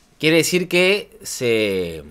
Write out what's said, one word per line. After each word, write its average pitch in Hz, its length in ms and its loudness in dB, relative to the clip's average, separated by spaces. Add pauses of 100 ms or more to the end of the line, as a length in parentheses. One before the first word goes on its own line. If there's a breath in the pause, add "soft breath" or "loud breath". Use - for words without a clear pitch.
(180)
Quiere 160 200 2
decir 180 280 0
que 185 560 0
se, 95 880 -2